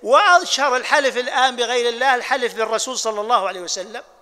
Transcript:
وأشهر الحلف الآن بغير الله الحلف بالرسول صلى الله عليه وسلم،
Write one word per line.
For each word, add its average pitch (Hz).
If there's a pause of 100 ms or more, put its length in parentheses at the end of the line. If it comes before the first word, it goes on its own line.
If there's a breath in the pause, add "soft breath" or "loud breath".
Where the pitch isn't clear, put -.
وأشهر 285
الحلف 262
الآن 254
بغير 240
الله 247
الحلف 247
بالرسول 220
صلى 214
الله 214
عليه 185
وسلم، 196 (180)